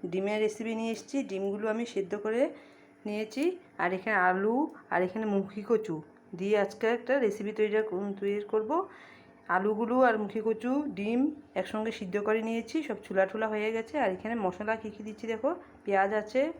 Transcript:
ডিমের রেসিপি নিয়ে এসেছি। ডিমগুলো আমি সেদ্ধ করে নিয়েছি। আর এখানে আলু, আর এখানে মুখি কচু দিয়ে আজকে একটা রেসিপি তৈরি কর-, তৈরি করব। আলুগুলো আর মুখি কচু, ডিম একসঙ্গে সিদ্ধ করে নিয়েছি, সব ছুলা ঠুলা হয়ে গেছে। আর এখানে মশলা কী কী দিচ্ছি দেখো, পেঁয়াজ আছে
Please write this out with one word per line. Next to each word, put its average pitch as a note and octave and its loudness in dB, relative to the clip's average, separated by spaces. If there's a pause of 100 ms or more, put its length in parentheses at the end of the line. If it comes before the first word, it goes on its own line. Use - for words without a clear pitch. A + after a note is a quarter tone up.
(120)
ডিমের G3+ 0
রেসিপি A3 -2
নিয়ে A3+ -2
এসেছি। - -6 (120)
ডিমগুলো G3 -2
আমি A#3 -2 (100)
সেদ্ধ G3 -2 (140)
করে A3+ 2 (680)
নিয়েছি। G#3+ -4 (380)
আর F3 2
এখানে G#3 0 (120)
আলু, G3+ 2 (380)
আর F3 2
এখানে A3 -4 (100)
মুখি G3 -2
কচু A3 2 (440)
দিয়ে G3+ 2
আজকে G3 -2 (120)
একটা B3 0 (120)
রেসিপি G3+ 0
তৈরি G#3+ 2 (160)
কর-, G3 -2
তৈরি G3+ 0 (140)
করব। A3 2 (840)
আলুগুলো G#3+ 2 (120)
আর A3 6
মুখি G#3 -4
কচু, A3+ 0 (260)
ডিম A3 0 (400)
একসঙ্গে A3 -4
সিদ্ধ G3 -6 (120)
করে A3 2
নিয়েছি, A3+ -2 (100)
সব G#3+ -4
ছুলা F#3+ 4
ঠুলা A3 -2
হয়ে G#3+ 0
গেছে। A3+ -6
আর G3+ 4
এখানে A3 -4 (100)
মশলা G#3 -2
কী A3 -8
কী - -16
দিচ্ছি A3 -10
দেখো, A3+ 0 (340)
পেঁয়াজ G3 4 (100)
আছে G#3+ 0 (180)